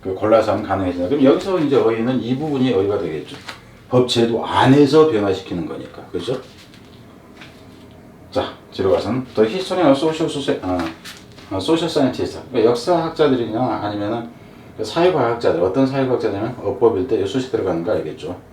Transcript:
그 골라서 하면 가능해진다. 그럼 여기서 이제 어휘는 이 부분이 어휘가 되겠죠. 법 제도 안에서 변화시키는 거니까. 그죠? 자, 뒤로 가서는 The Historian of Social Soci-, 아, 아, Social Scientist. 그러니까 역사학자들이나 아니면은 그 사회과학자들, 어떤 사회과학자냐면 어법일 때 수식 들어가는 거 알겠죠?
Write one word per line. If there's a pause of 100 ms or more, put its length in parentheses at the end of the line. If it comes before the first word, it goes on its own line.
그
골라서
하면
가능해진다.
그럼
여기서
이제
어휘는
이
부분이
어휘가
되겠죠. (520)
법
제도
안에서
변화시키는
거니까. (100)
그죠? (1900)
자, (200)
뒤로
가서는 (100)
The
Historian
of
Social
Soci-,
아, (720)
아,
Social
Scientist. (100)
그러니까
역사학자들이나
아니면은 (480)
그
사회과학자들,
어떤
사회과학자냐면
어법일
때
수식
들어가는
거
알겠죠? (120)